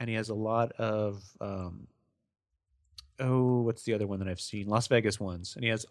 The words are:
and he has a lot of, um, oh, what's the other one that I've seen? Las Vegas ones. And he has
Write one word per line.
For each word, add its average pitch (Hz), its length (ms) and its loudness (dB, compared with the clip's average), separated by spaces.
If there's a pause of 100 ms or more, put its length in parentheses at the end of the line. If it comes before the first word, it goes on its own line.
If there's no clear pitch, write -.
and 117 80 -6
he 113 80 0
has 110 140 -2
a 107 40 -4
lot 113 380 0
of, 107 500 -2 (200)
um, 95 440 -8 (1300)
oh, 127 420 4
what's 113 200 0
the 120 120 0
other 104 120 0
one 98 140 -2
that 95 80 -2
I've 90 120 -4
seen? 101 260 -6
Las 107 220 2
Vegas 107 320 4
ones. 90 340 -8
And 120 100 -4
he 113 60 2
has 110 200 -2